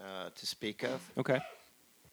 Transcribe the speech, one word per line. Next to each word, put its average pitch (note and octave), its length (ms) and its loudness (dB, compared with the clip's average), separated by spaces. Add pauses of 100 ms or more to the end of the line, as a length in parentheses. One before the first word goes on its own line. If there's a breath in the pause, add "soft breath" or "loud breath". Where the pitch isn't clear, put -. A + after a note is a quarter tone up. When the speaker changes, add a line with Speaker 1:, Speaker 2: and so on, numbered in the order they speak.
Speaker 1:
uh, F#2+ 320 -4
to - 120 -10
speak - 380 -2
of. C3 160 0 (180)
Speaker 2:
Okay. B2+ 200 6 (760)